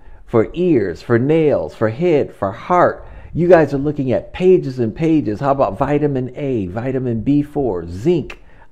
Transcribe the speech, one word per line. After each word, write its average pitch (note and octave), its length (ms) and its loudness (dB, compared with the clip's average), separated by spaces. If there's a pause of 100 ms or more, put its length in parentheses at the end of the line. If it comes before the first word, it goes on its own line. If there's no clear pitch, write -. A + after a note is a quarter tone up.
(260)
for A2 280 2
ears, A#2+ 480 0
for A#2 180 2
nails, C3+ 560 0
for A2 140 0
head, C#3 460 0
for G2 160 -4
heart? E3+ 560 0 (260)
You E3+ 140 0
guys E3 260 6
are C3+ 60 0
looking C#3+ 320 -2
at - 220 -2
pages D#3+ 440 2
and A#2 180 -2
pages. D3 440 0
How C#3 120 0
about G#2+ 280 0
vitamin C#3 560 -2
A, C3 320 -4
vitamin A#2+ 540 -4
B C#3+ 200 2
four, A2+ 460 -4
zinc, A#2+ 540 -2 (300)